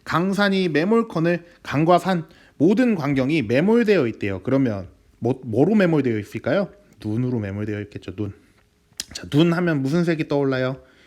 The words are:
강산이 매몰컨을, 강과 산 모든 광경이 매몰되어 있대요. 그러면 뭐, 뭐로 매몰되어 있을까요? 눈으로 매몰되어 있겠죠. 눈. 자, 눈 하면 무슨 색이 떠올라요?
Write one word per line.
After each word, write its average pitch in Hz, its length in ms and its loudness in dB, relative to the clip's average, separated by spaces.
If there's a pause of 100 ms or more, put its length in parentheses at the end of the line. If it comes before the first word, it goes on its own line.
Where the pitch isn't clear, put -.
강산이 190 640 0
매몰컨을, 170 760 0 (200)
강과 160 340 2
산 170 300 -2 (280)
모든 214 380 4
광경이 143 480 0
매몰되어 185 640 2
있대요. 101 380 -6
그러면 120 420 0 (320)
뭐, 123 260 -2
뭐로 135 300 2
매몰되어 151 460 2
있을까요? 127 480 -4 (360)
눈으로 120 360 -2
매몰되어 104 400 -6
있겠죠. - 340 -14
눈. 98 180 -8 (800)
자, - 160 -14
눈 156 240 4
하면 165 300 0
무슨 151 220 0
색이 160 220 -2
떠올라요? 135 520 -2 (280)